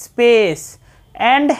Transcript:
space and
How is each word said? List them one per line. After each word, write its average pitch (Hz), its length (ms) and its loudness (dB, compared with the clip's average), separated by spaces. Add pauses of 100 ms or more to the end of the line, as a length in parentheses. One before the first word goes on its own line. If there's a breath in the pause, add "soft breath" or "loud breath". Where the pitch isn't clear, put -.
space 220 600 0 (500 soft breath)
and 269 460 0